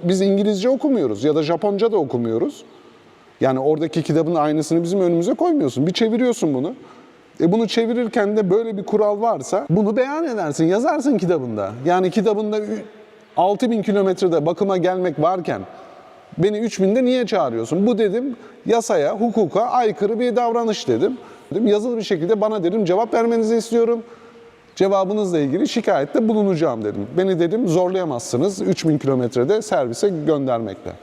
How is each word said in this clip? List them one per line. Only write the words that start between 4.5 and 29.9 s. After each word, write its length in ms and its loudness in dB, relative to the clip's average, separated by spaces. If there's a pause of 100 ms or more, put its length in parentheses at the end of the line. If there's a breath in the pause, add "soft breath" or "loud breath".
bizim 180 0
önümüze 320 2
koymuyorsun. 540 0
Bir 60 -2
çeviriyorsun 600 0
bunu. 200 -4 (680 loud breath)
E, 100 4
bunu 160 2
çevirirken 720 0
de 120 0
böyle 280 0
bir 60 -8
kural 380 0
varsa 480 -2
bunu 280 2
beyan 260 0
edersin, 420 -2
yazarsın 520 2
kitabında. 540 -2 (140)
Yani 260 2
kitabında 480 0
ü-, 240 -6 (540)
altı 340 2
bin 100 0
kilometrede 640 0
bakıma 320 0
gelmek 440 0
varken 400 -2 (760 loud breath)
beni 220 2
üç 220 -2
binde 240 4
niye 200 2
çağırıyorsun? 640 0
Bu," 100 2
dedim, 380 -2 (300 loud breath)
"yasaya, 540 0
hukuka 420 2
aykırı 580 0
bir 160 0
davranış," 520 -2
dedim. 300 0 (340 loud breath)
Dedim, 160 0
"Yazılı 300 0
bir 60 -4
şekilde 380 0
bana," 220 -2
dedim, 220 0
"cevap 280 0
vermenizi 420 2
istiyorum. 480 0 (720 loud breath)
Cevabınızla 640 0
ilgili 280 0
şikayette 600 0
bulunacağım," 560 0
dedim. 240 -4 (100)
"Beni," 220 2
dedim, 280 0
"zorlayamazsınız 920 0
üç 240 -2
bin 120 2
kilometrede 640 0
servise 500 0 (160)